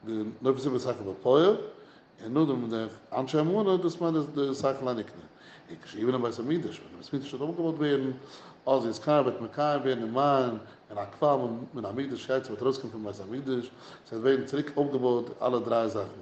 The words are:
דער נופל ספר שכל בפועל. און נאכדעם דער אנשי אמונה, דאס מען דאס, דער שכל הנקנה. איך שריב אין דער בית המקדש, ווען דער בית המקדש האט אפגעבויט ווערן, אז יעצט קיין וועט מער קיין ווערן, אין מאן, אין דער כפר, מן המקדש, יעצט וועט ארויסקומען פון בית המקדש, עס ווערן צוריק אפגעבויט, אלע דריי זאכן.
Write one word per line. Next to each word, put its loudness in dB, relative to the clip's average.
דער -4
נופל 2
ספר 0
שכל -4
בפועל. 6
און -6
נאכדעם 2
דער -2
אנשי 0
אמונה, 4
דאס 0
מען 0
דאס, 2
דער 0
שכל 0
הנקנה. -6
איך -16
שריב -2
אין 2
דער 0
בית -8
המקדש, -2
ווען -20
דער -18
בית -8
המקדש -6
האט -6
אפגעבויט -2
ווערן, 2
אז 4
יעצט -4
קיין 6
וועט 0
מער -8
קיין 2
ווערן, 2
אין -4
מאן, 4
אין -10
דער -4
כפר, 2
מן -6
המקדש, -6
יעצט 0
וועט -6
ארויסקומען 0
פון -8
בית -8
המקדש, -4
עס -12
ווערן 4
צוריק -2
אפגעבויט, 2
אלע 2
דריי 2
זאכן. -4